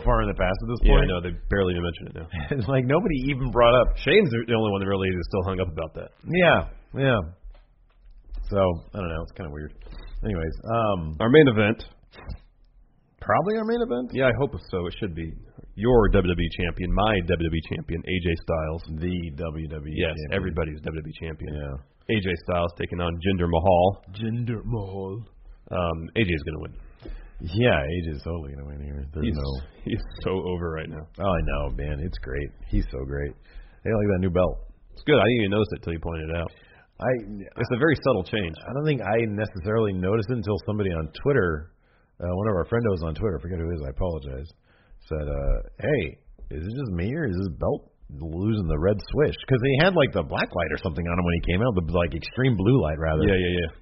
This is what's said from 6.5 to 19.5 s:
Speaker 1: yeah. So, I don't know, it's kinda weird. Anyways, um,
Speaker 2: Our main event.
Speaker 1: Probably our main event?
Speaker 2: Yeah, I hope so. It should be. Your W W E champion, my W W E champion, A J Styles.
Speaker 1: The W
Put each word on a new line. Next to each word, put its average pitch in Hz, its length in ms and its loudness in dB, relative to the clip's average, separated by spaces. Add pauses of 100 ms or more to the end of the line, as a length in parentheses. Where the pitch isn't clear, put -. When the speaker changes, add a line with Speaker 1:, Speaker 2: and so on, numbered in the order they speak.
Speaker 1:
yeah. 127 240 2 (1400)
So, 98 60 4 (340)
I 104 80 -12
don't 87 80 -4
know, 80 140 -4
it's - 100 -14
kinda 87 160 -10
weird. 76 240 -10 (500)
Anyways, 82 300 -2 (160)
um, 98 500 0
Speaker 2:
Our 113 100 2
main 147 180 10
event. 110 360 2 (1400)
Speaker 1:
Probably 170 380 2
our 220 80 -2
main 233 160 0
event? 247 320 -4
Speaker 2:
Yeah, 131 140 2
I 117 100 6
hope 139 140 0 (180)
so. 90 160 -2
It 87 140 -6
should 87 160 -6
be. 80 160 -6 (440)
Your 110 360 6
W 98 100 8
W 90 160 2
E 85 120 0 (100)
champion, 87 340 -2
my 101 300 4
W 85 100 0
W 82 160 0
E 80 120 0 (120)
champion, 82 300 -6
A 92 180 -2
J 87 60 -2 (160)
Styles. 80 400 -4 (160)
Speaker 1:
The 90 180 -2 (220)
W 80 340 -6